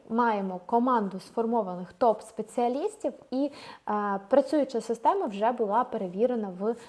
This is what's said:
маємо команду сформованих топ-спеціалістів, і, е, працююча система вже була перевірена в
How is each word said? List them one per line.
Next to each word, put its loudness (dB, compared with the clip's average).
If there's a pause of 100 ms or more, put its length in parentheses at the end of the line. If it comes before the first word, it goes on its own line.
маємо 0
команду 2
сформованих -2
топ-спеціалістів, 0 (180)
і, 0 (380)
е, -2 (100)
працююча 2
система 0
вже 0
була 0
перевірена -2
в -2 (140)